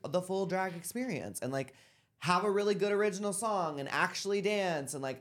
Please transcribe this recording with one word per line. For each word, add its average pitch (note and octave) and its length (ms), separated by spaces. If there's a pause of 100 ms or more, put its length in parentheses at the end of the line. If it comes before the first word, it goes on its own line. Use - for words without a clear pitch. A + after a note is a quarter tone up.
the E3+ 140
full F#3+ 240
drag F#3 300
experience E3+ 640
and, B2+ 100
like, C#3 220 (460)
have F3+ 240
a G#3 80
really G3+ 240
good G3+ 160
original G3+ 420
song F3+ 460
and C#3 100
actually F#3 520
dance F3+ 520
and, C#3 80
like, C3 200